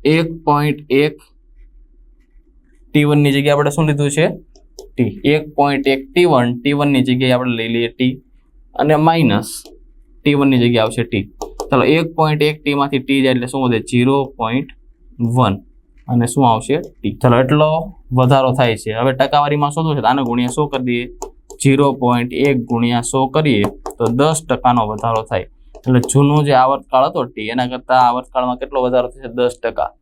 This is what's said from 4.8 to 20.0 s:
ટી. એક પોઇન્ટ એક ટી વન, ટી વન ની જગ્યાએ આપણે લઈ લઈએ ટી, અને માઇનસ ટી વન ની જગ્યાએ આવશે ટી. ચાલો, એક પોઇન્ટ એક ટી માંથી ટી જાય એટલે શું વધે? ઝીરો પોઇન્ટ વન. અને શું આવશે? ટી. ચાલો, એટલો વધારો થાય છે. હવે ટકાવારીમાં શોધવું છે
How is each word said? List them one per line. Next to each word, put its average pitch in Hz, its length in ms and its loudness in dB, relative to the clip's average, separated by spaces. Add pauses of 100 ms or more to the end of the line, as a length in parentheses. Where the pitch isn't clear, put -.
ટી. 110 180 0 (220)
એક 151 100 -2 (140)
પોઇન્ટ 143 340 0
એક 135 160 -2
ટી 175 240 2
વન, 120 240 2
ટી 139 240 -2
વન 143 140 0
ની 127 140 2
જગ્યાએ 127 280 2
આપણે 123 240 -2
લઈ 113 140 -4
લઈએ 117 180 -2
ટી, 127 200 0 (680)
અને 151 140 2 (120)
માઇનસ 127 420 2 (760)
ટી 147 180 2
વન 139 140 2
ની 123 100 2
જગ્યાએ 120 220 2
આવશે 113 180 -4
ટી. 98 200 -4 (460)
ચાલો, 131 140 2 (120)
એક 165 220 -2
પોઇન્ટ 156 300 0
એક 151 160 -6
ટી 143 160 -2
માંથી 139 240 -2
ટી 135 180 0
જાય 131 140 2
એટલે 123 180 -6
શું 135 140 -2
વધે? 113 120 0 (120)
ઝીરો 127 260 2 (240)
પોઇન્ટ 123 320 -4 (640)
વન. 104 160 2 (540)
અને 120 260 2
શું 131 160 4
આવશે? 113 320 -2
ટી. - 400 -6
ચાલો, 120 240 4
એટલો 151 240 2 (480)
વધારો 131 400 2
થાય 120 240 2
છે. 110 80 -8 (100)
હવે 131 220 0
ટકાવારીમાં 147 560 0
શોધવું 160 180 -2
છે 120 80 -4